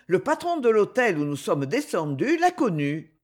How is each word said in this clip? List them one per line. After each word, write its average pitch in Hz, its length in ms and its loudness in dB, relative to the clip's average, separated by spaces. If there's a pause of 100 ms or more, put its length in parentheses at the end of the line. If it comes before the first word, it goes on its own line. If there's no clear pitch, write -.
Le 180 140 2
patron 320 360 -2
de 240 140 2
l'hôtel 214 480 2
où 147 60 0
nous 143 120 -4
sommes 143 300 -2
descendus 180 720 -2
l'a 349 120 2
connu. 160 600 -2 (120)